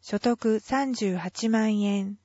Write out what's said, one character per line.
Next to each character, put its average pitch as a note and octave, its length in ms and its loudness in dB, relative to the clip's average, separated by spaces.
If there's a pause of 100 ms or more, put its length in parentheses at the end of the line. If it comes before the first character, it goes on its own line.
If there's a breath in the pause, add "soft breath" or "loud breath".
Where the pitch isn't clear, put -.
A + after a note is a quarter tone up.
所 - 180 -4
得 A3 400 0
三 C4+ 340 -2
十 G3 220 -2
八 F#3 340 -4
万 A3 320 2
円 G3+ 440 -2